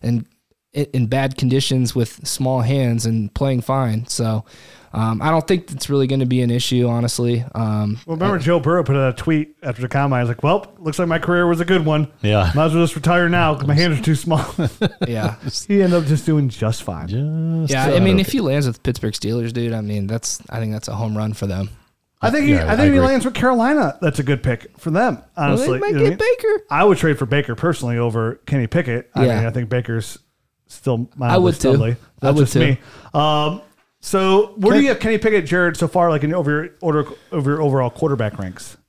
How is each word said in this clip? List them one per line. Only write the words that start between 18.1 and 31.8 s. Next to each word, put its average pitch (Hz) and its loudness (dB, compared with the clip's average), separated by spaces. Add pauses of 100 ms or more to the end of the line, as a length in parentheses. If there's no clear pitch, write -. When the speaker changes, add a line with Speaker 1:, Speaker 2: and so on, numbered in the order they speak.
Speaker 3:
okay. 190 4
Speaker 1:
if 185 -2
he 269 0
lands 143 0
with 113 -4
Pittsburgh 113 -2
Steelers, 113 -4
dude, 117 -2
I 110 -4
mean, 104 -4
that's, 113 -6 (100)
I 113 -8
think 110 -4
that's 107 -8
a 110 -8
home 107 -4
run 110 -2
for 104 -6
them. 98 -4 (520)
Speaker 2:
I 226 2
think 277 0
he, 294 4
Speaker 3:
Yeah, - 2
Speaker 2:
I - 0
think 226 2
Speaker 3:
I 294 6
Speaker 2:
if 294 6
he 277 4
Speaker 3:
agree. 262 4
Speaker 2:
lands 269 2
with 254 -4
Carolina, 247 2
that's 151 -2
a 143 -2
good 131 -2
pick - -4
for - -6
them, 196 2
Speaker 1:
Well, - -18 (140)
they 170 -4 (120)
Speaker 2:
honestly. 269 0
Speaker 1:
might 403 -2
Speaker 2:
You - 0
know - 0
what 453 6
I - 6
Speaker 1:
get - -14
Speaker 2:
mean? 480 2 (220)
Speaker 1:
Baker. - -6
Speaker 2:
I 151 2
would 202 6
trade 151 2
for 135 -4
Baker 123 -2
personally 127 -2
over 117 -2
Kenny 131 0
Pickett. 123 -2
I 127 2
Speaker 1:
Yeah. 117 2
Speaker 2:
mean, 110 0
I 113 -2
think 120 -4
Baker's 117 -4 (500)
still 120 -4
Speaker 1:
I - -20
Speaker 2:
mildly 139 2
Speaker 1:
would 170 2
too. - 2
Speaker 2:
studly. 131 4